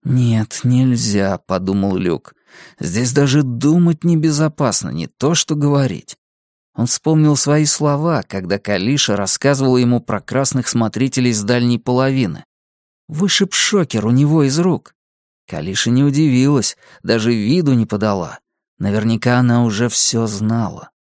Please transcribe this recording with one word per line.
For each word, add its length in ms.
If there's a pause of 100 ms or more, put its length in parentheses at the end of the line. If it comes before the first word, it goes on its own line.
"Нет, 600
нельзя", 720
подумал 580
Люк. 380 (460)
"Здесь 340
даже 300
думать 600
небезопасно, 880
не 180
то 280
что 200
говорить". 640 (560)
Он 140
вспомнил 480
свои 300
слова, 580
когда 340
Калиша 580
рассказывала 640
ему 220
про 220
красных 460
смотрителей 680
с 100
дальней 360
половины. 680 (600)
"Вышиб 460
шокер 520
у 60
него 320
из 140
рук". 380 (520)
Калиша 420
не 140
удивилась, 720 (260)
даже 300
виду 400
не 120
подала. 540 (400)
Наверняка 580
она 280
уже 240
все 380
знала. 640 (120)